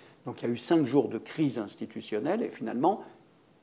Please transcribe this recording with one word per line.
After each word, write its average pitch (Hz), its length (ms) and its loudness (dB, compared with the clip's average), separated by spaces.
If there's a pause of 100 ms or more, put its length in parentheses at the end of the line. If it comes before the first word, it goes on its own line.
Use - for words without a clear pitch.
(260)
Donc, - 160 -8
il 120 60 -2
y - 20 0
a - 20 0
eu 120 60 -2
cinq 165 260 4
jours 120 240 4
de 110 100 -4
crise 131 400 -2
institutionnelle 113 840 -4
et - 80 -4
finalement, 123 520 0 (600)